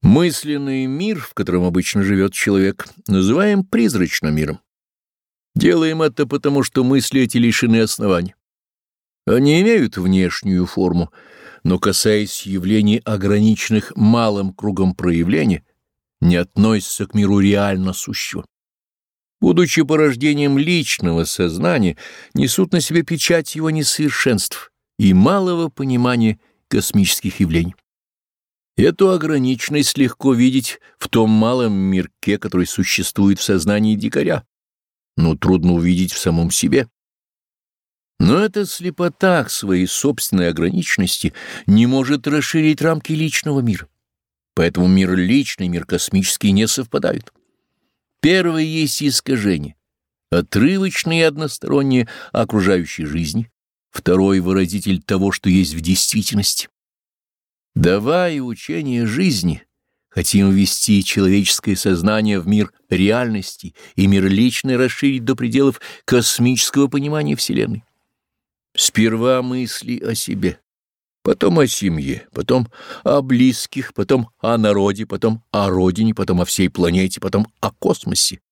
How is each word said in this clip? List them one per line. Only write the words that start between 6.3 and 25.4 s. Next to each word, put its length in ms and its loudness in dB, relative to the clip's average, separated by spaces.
что 200 0
мысли 380 2
эти 160 0
лишены 440 2
оснований. 540 -2
Они 360 4
имеют 360 2
внешнюю 680 0
форму, 460 -2
но, 160 0
касаясь 680 0
явлений, 580 0
ограниченных 920 0
малым 580 2
кругом 400 -2
проявления, 720 0
не 140 4
относятся 720 0
к 60 -18
миру 260 2
реально 540 0
сущего. 520 -10
Будучи 420 2
порождением 720 2
личного 680 -2
сознания, 720 -2
несут 380 0
на 80 2
себе 240 0
печать 520 -2
его 140 -2
несовершенств 1000 -2
и 160 4
малого 560 2